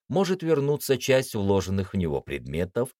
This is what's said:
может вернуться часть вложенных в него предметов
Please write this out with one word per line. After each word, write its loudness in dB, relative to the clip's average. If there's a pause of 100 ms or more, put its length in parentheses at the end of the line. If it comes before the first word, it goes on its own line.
может 0
вернуться 2
часть 2
вложенных 0
в -4
него 0
предметов -4 (120)